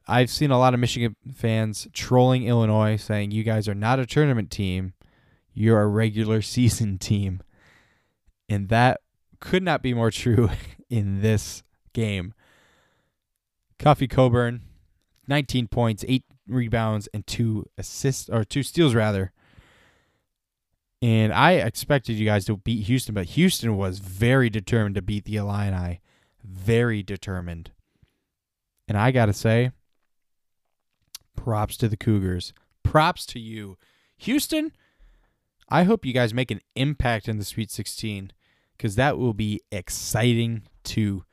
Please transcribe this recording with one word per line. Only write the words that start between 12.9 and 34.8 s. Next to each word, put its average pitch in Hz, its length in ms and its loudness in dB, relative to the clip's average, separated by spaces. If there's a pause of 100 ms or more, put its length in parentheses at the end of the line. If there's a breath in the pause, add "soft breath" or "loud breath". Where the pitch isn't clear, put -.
Coffee 143 300 4
Coburn, 120 540 2 (680)
nineteen 127 400 0
points, 113 400 0
eight 127 160 0 (240)
rebounds, 113 680 -2
and 101 140 -8
two 110 380 -2 (120)
assists, - 520 -6
or 110 160 -2
two 139 180 -4
steals, 147 320 2
rather. 104 380 0 (1700 soft breath)
And 110 320 4
I 143 200 6
expected 123 600 0
you 107 120 0
guys 104 200 2
to 107 100 -2
beat 107 300 -4
Houston, 123 280 -2
but 98 120 -4
Houston 131 500 2
was 95 240 -4
very 117 500 2
determined 104 460 0
to 98 60 -2
beat 104 240 -4
the 107 100 -6
Illini. 101 640 -2 (420)
Very 107 600 0
determined. 90 680 -10 (1160)
And 104 120 0
I 120 100 4
gotta 117 240 4
say, 120 380 0 (1600)
props 107 420 -4
to 113 120 0
the 107 80 -4
Cougars. 95 560 0 (300)
Props 156 440 2
to - 120 -14
you. 110 380 -12 (400)
Houston, 302 540 -2 (960)